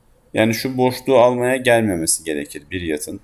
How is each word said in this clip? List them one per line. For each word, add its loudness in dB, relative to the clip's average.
Yani 2
şu -6
boşluğu 2
almaya 4
gelmemesi 0
gerekir -8
bir -8
yatın. -6